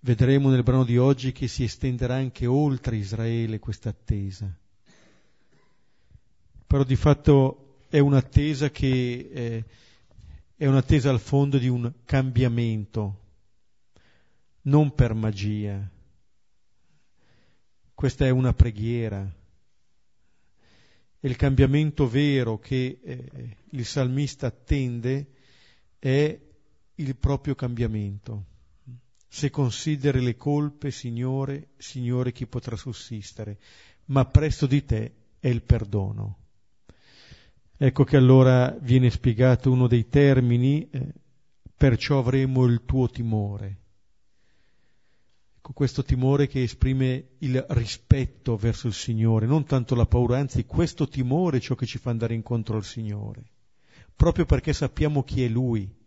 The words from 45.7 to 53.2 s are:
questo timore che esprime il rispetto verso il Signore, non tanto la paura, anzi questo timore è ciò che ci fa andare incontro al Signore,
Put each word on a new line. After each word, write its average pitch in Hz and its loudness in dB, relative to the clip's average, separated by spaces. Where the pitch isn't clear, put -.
questo 139 -2
timore 135 4
che 135 -2
esprime 131 -2
il 127 -2
rispetto 123 0
verso 110 -2
il 107 -2
Signore, 110 0
non 143 2
tanto 131 0
la 117 2
paura, 123 2
anzi 135 -4
questo 160 -2
timore 135 -2
è - 2
ciò - -4
che 127 -6
ci 120 -10
fa - -8
andare 117 -4
incontro 113 -4
al 101 -4
Signore, 107 -12